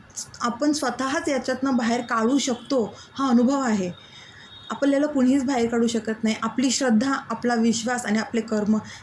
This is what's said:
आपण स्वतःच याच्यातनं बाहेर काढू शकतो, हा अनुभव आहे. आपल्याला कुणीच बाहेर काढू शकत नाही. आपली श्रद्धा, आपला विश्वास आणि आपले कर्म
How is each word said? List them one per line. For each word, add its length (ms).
आपण 300
स्वतःच 580
याच्यातनं 460
बाहेर 260
काढू 360
शकतो, 580
हा 160
अनुभव 320
आहे. 300
आपल्याला 380
कुणीच 360
बाहेर 260
काढू 180
शकत 360
नाही. 180
आपली 300
श्रद्धा, 420
आपला 420
विश्वास 500
आणि 140
आपले 220
कर्म 360